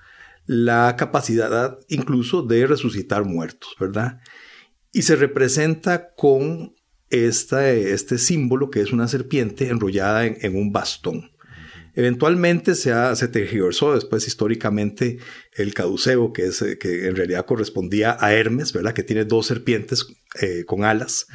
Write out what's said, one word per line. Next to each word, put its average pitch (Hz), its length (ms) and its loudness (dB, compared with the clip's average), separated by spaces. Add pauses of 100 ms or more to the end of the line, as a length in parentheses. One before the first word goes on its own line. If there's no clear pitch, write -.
(460)
la 120 500 2
capacidad 117 840 0 (100)
incluso 139 540 -2
de 117 240 4
resucitar 104 580 0
muertos, 82 540 -6
¿verdad? 107 420 -4 (720)
Y - 100 2
se 156 140 4
representa 151 960 0
con 147 600 2 (360)
esta, 131 600 2
este 107 480 0
símbolo 131 520 0
que 104 100 0
es 104 120 0
una 117 160 0
serpiente 127 600 -2
enrollada 107 580 0
en, 110 140 -4
en 95 160 -2
un 104 160 0
bastón. - 580 -6 (640)
Eventualmente 165 800 2
se 127 180 0
ha, 120 240 2
se 123 120 -2
tergiversó 107 680 0
después 110 320 -2
históricamente 110 920 -2 (340)
el 101 220 -4
caduceo, 110 580 0
que 90 140 -2
es, 90 160 -4
eh, 104 160 -4
que 90 300 -4
en 92 80 -2
realidad 90 280 -2
correspondía 107 760 0
a 104 140 2
Hermes, 110 400 2
¿verdad? 104 220 -2
Que - 80 -2
tiene 107 220 0
dos 110 220 2
serpientes, 117 600 -2 (340)
eh, 87 240 -2
con 101 200 -2
alas, 110 500 0